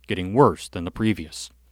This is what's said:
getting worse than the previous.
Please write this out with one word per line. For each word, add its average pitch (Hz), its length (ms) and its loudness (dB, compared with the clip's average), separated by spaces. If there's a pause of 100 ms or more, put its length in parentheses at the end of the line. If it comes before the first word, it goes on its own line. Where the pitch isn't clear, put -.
getting 92 260 -4
worse 117 340 4
than 85 180 -8
the 87 60 -6
previous. 104 600 -4 (200)